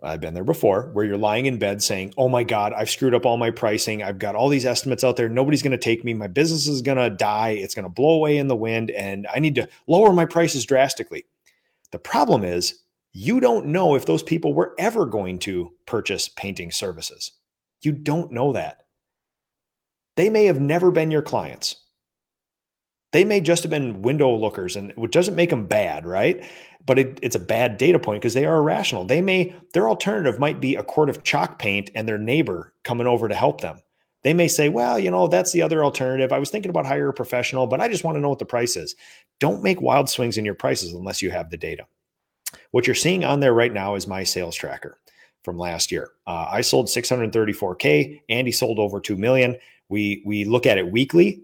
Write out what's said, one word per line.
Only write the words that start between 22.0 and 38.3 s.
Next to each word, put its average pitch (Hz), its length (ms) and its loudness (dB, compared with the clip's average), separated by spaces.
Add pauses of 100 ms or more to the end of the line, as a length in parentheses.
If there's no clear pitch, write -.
They 175 120 6
may 208 160 2
just 170 240 2
have 165 60 -6
been 127 320 -4
window 131 320 4
lookers, 101 420 -4
and 101 200 -10
which 113 160 -6
doesn't 180 220 2
make 170 160 2
them 113 160 -2
bad, 85 400 -2
right? 107 380 0 (420)
But 131 120 4
it, 135 220 0
it's 123 140 -2
a 104 60 -2
bad 110 360 -2
data 160 220 4
point 104 240 -4
'cause 117 100 0
they 131 140 2
are 160 120 2
irrational. 151 460 0
They 127 160 2
may, 185 340 0 (200)
their 196 140 2
alternative 196 500 0
might 143 220 0
be 131 160 0
a - 80 -6
quart 151 260 2
of - 140 -10
chalk - 340 -2
paint 101 360 -2
and 110 140 -6
their 107 80 -2
neighbor 107 560 -2 (120)
coming 120 240 -2
over 113 200 0
to 101 60 -4
help 104 260 0
them. - 220 -10 (400)
They 139 100 4
may 170 140 4
say, 147 220 2
"Well, 233 300 0
you 190 120 0
know, 180 160 4
that's 180 240 2
the 170 120 2
other 156 220 2
alternative. 131 480 0
I 135 60 2
was 139 120 -4
thinking 196 200 -6
about 165 160 -2
hiring 143 240 0
a - 20 -2
professional, 127 540 -2
but 127 140 -2
I 233 80 0
just 202 160 -4
wanna 160 160 -2
know 143 100 0